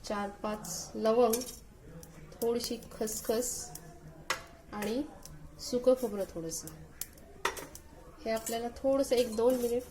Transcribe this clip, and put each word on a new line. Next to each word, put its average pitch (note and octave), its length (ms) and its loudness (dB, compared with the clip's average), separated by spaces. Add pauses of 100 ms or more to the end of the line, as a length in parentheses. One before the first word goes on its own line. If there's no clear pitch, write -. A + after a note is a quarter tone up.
चार G3+ 240 -2
पाच - 640 -6
लवंग, A3+ 460 6 (1000)
थोडीशी A#3+ 340 2 (240)
खसखस A#3 720 -2 (1000)
आणि G#3 300 -2 (580)
सुकं B3+ 340 4
खोबरं G#3 300 -2
थोडंसं. E3 440 -6 (1600)
हे A3 60 -2
आपल्याला A3+ 380 -2
थोडंसं C4+ 480 4
एक A3+ 200 4
दोन A#3+ 180 6
मिनिट A#3+ 360 2